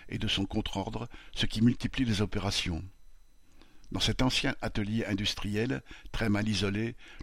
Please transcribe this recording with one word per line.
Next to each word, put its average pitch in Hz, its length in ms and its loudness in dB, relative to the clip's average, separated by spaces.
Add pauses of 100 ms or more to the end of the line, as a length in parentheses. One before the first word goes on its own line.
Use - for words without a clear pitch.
et - 80 -4
de 110 100 0
son 98 180 0
contre-ordre, 107 640 -2 (280)
ce - 100 2
qui - 160 0
multiplie 123 440 4
les 107 160 2
opérations. 92 640 0 (1080)
Dans 95 80 -2
cet - 220 2
ancien 127 400 2
atelier 110 440 0
industriel, 104 800 0 (280)
très 113 180 2
mal 104 180 4
isolé, 104 480 0 (260)